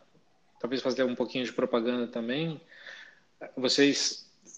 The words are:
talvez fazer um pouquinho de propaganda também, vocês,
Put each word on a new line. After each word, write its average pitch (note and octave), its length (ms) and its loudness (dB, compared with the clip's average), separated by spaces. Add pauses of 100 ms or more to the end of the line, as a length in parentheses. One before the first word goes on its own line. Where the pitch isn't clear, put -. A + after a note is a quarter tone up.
(600)
talvez B2 220 -2
fazer B2+ 220 2
um B2 100 0
pouquinho B2 300 -2
de A#2 80 -6
propaganda B2 560 0
também, C3+ 520 -4 (960)
vocês, C3+ 680 2 (320)